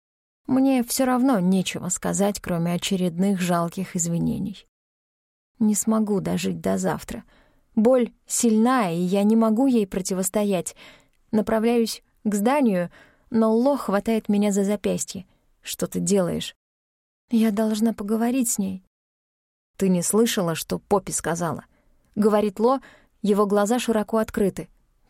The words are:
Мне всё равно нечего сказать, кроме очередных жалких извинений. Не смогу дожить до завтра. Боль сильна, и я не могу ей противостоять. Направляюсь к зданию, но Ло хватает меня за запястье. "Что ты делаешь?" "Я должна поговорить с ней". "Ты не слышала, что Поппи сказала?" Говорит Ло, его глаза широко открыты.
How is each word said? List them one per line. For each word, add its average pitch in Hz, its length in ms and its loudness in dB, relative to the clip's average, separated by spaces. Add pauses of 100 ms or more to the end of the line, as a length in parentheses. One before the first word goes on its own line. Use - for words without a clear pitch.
(460)
Мне 262 360 2
всё 262 220 -2
равно 254 340 2
нечего 185 520 0
сказать, 190 500 -2
кроме 175 340 -4
очередных 180 680 -2
жалких 175 560 -2
извинений. 170 680 -4 (920)
Не 214 160 2
смогу 208 460 0
дожить 170 400 -4
до 190 160 -2
завтра. - 480 -4 (500)
Боль 240 380 4 (140)
сильна, 226 640 2
и 165 80 -4
я 185 240 0
не 220 140 4
могу 226 300 2
ей 233 200 2
противостоять. 190 880 -4 (540)
Направляюсь 226 720 0 (220)
к 208 100 0
зданию, 208 560 2 (400)
но 220 240 2
Ло 262 220 2
хватает 220 520 -2
меня 208 240 2
за 196 120 2
запястье. 190 640 -4 (360)
"Что - 240 -8
ты 185 140 -6
делаешь?" 175 540 -2 (760)
"Я 220 200 2
должна 220 420 0
поговорить 226 580 -2
с - 80 -6
ней". 190 260 -6 (920)
"Ты 190 120 0
не 180 140 2
слышала, 208 520 0
что 175 240 -6
Поппи 190 320 -2
сказала?" 165 540 -4 (500)
Говорит 208 460 2
Ло, 262 200 2 (420)
его 208 240 2
глаза 202 320 2
широко 226 400 -2
открыты. 202 500 -2 (420)